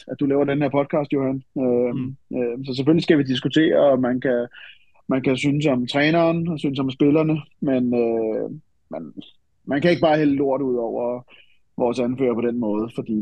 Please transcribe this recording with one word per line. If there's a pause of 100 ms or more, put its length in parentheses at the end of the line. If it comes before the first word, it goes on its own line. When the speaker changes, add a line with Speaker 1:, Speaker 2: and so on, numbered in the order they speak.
(120)
Speaker 1:
at
du
laver
den
her
podcast,
Johan. (160)
Øhm, (140)
Speaker 2:
Mm.
Speaker 1:
øhm,
så
selvfølgelig
skal
vi
diskutere, (120)
og
man
kan, (600)
man
kan
synes
om
træneren,
og
synes
om
spillerne, (200)
men,
øh, (400)
man, (520)
man
kan
ikke
bare
hælde
lort
ud
over (540)
vores
anfører
på
den
måde,
fordi